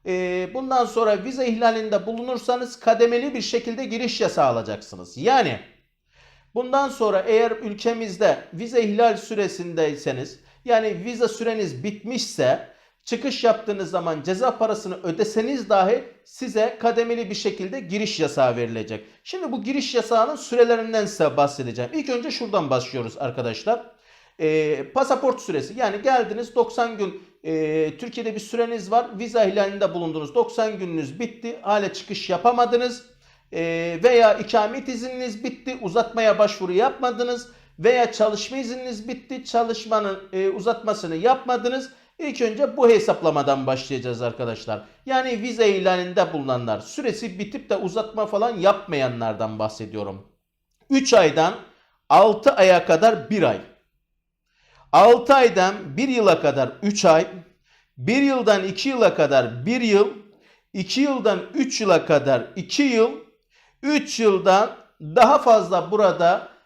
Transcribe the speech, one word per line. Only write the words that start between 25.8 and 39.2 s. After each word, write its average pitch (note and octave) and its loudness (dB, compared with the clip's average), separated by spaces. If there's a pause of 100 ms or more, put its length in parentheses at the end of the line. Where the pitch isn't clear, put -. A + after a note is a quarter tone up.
geldiniz A#3 0
doksan A#3 -2
gün, G3 -6 (220)
e, D#3 -2
Türkiye'de A#3 -8
bir G#3+ -8
süreniz A3+ -4
var. A#3 2 (120)
Vize A3 2
ihlalinde G3+ -2
bulundunuz. D#3+ -6
Doksan A3+ 0
gününüz D#3+ -6
bitti. A#3 -10
Hala G3+ 0
çıkış - -10
yapamadınız. A#3+ 2 (480)
E, E3 -4 (420)
veya A#3 6
ikamet A3+ -2
izniniz B3 -8
bitti. B3+ -8
Uzatmaya A3 0
başvuru G3+ 0
yapmadınız. A#3+ -2 (300)
Veya A#3 2
çalışma G#3+ -2
izniniz B3 -10
bitti. B3+ -10